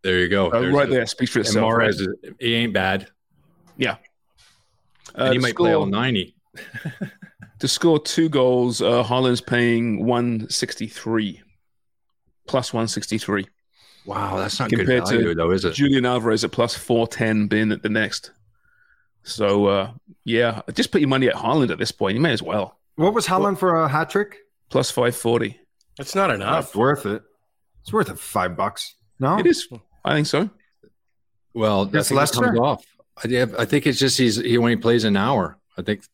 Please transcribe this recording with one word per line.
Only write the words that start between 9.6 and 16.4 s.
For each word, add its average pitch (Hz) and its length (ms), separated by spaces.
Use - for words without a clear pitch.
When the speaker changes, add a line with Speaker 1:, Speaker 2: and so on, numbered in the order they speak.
Speaker 2:
one 120 460
sixty-three, 110 920
plus - 280
one 113 120
sixty-three. 104 600
Speaker 1:
Wow, 101 320
that's 95 240
not 120 80
Speaker 2:
Compared 120 360
Speaker 1:
good 95 40
value, 101 220
Speaker 2:
to 85 40
Speaker 1:
though, 82 180
is 95 120
it? 82 80
Speaker 2:
Julian 139 320
Alvarez 113 400